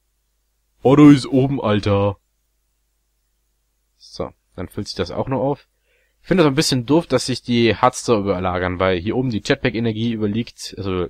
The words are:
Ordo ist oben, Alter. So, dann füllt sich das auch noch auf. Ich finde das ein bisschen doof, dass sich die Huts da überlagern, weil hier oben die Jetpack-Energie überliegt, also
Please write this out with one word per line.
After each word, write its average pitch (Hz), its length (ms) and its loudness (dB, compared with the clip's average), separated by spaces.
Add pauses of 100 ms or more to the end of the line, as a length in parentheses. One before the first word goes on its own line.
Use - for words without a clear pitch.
(840)
Ordo 147 260 8
ist 139 180 6
oben, 135 360 0
Alter. 101 560 0 (1800)
So, - 360 -12 (220)
dann 90 140 -12
füllt 107 200 -10
sich - 80 -12
das 107 140 -6
auch - 180 -6
noch 131 120 -4
auf. 139 260 -4 (540)
Ich - 80 -20
finde 175 140 2
das 151 80 4
ein 135 60 -2
bisschen 135 280 -2
doof, 151 220 2
dass 127 200 -2
sich 123 160 -6
die 117 320 2
Huts - 300 0
da 117 140 2
überlagern, 90 600 -2
weil 92 200 2
hier 92 180 -4
oben 131 140 -2
die 104 120 -4
Jetpack-Energie 117 720 -2
überliegt, 107 640 -6
also 92 340 -4